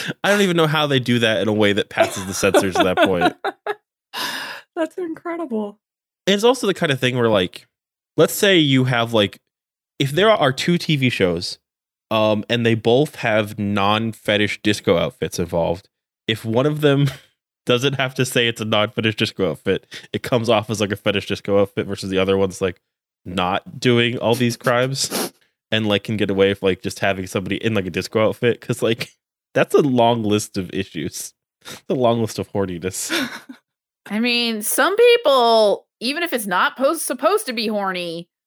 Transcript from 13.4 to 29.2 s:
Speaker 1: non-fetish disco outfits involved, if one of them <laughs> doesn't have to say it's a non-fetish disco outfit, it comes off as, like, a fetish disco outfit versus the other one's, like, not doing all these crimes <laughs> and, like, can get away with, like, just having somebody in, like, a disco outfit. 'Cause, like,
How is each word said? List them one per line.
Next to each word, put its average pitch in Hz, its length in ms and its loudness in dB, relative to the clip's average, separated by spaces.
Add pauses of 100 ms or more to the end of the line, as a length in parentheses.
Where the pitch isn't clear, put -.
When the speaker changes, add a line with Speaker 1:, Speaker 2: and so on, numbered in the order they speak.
Speaker 1:
non-fetish 104 1040 0
disco 101 360 2
outfits 80 400 -4
involved, 85 500 -2 (400)
if 110 160 -2
one 117 220 0
of 151 160 -4
them 139 260 4 (280)
<laughs> - 300 -20
doesn't 127 280 0
have 135 220 -2
to 127 100 0
say 120 220 0
it's 117 120 -6
a 110 60 -6
non-fetish 110 500 0
disco 95 340 -2
outfit, 90 360 -4 (260)
it 107 100 -6
comes 117 280 -2
off 107 180 0
as, 104 120 -4
like, 101 120 -2
a 107 40 -6
fetish 98 300 -2
disco 101 360 -2
outfit 95 240 -4
versus 98 240 -8
the 92 80 -2
other 95 180 2
one's, 98 240 -2
like, 90 200 -4 (440)
not 95 560 -4
doing 120 380 2
all 113 160 2
these 117 240 -2
crimes 131 760 -2 (200)
<laughs> - 180 -20
and, 110 180 0
like, 101 160 0
can 110 140 -4
get 101 120 0
away 98 200 4
with, 98 120 -4
like, 95 200 0
just 98 160 -8
having 95 280 -2
somebody 95 300 -4
in, 113 180 -4
like, 98 120 -2
a 90 40 -8
disco 101 380 0
outfit. 117 320 -2
'Cause, - 220 -6
like, 117 280 -2 (440)